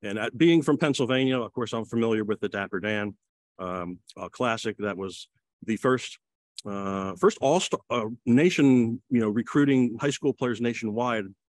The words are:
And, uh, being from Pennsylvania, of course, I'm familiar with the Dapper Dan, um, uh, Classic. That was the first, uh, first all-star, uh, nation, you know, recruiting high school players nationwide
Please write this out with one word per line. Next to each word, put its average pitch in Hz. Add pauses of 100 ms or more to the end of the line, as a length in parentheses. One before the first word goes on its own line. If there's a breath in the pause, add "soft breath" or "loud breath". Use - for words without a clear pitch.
And, 107
uh, 113
being 165
from 143
Pennsylvania, 131
of 110
course, 117
I'm 113
familiar 113
with 104
the 104
Dapper 98
Dan, 104 (440)
um, 90 (180)
uh, 92
Classic. 113
That 101
was 95 (380)
the 107
first, - (460)
uh, 98
first 185
all-star, 160 (100)
uh, 117 (200)
nation, 127
you 120
know, 110
recruiting 123
high 143
school 131
players 120
nationwide 117 (240)